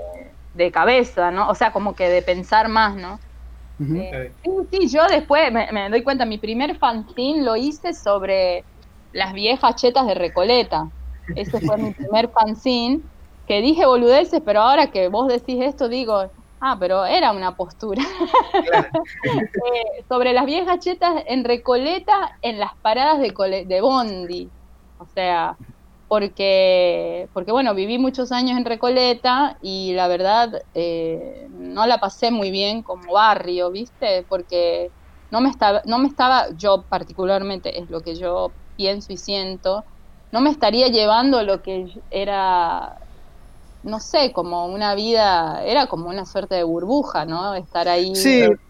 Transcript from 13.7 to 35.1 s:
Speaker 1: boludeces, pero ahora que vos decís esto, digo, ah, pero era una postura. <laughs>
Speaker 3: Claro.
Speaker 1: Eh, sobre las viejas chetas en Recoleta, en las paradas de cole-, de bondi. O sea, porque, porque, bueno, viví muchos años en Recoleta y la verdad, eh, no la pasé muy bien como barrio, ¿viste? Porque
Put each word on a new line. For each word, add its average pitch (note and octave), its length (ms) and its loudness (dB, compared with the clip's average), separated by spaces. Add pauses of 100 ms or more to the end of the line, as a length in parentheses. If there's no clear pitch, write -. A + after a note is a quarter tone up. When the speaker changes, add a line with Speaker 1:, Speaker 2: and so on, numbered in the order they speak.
Speaker 1:
boludeces, C4 580 6
pero G#3 180 4
ahora C4+ 300 6
que F#3 180 0
vos A#3 180 0
decís B3 340 -2
esto, C4+ 280 -2
digo, A3 420 -2 (280)
ah, C4 200 -2
pero F#3 260 0
era D4 280 2
una F#3 220 -4
postura. G3+ 460 -6
<laughs> F4 640 0
Speaker 3:
Claro. - 200 2 (380)
Speaker 1:
Eh, A4+ 840 -2
sobre B3 240 2
las B3 120 2
viejas F4 340 -2
chetas F4 480 -2
en B3 160 -2
Recoleta, C#4 880 0 (100)
en A3+ 180 -4
las G3+ 220 -4
paradas C4+ 380 2
de A#3 120 0
cole-, F#3+ 340 -2
de F#3 160 0
bondi. F#3 680 -2 (500)
O F3 140 -20
sea, F3 420 -2 (680)
porque, F#3 1120 2
porque, F#3+ 180 -6
bueno, A#3+ 240 2
viví G#3 240 -2
muchos C4 320 -2
años B3 260 0
en B3 80 -2
Recoleta B3 960 0
y F#3+ 320 -6
la F3+ 140 0
verdad, G3+ 540 0 (120)
eh, E3 720 -6 (100)
no G#3 280 -2
la A#3 140 4
pasé G#3+ 320 -2
muy G3+ 200 -2
bien G3+ 300 -2
como F3+ 320 -8
barrio, F#3 580 2
¿viste? G3 560 -4
Porque F3 640 -2 (420)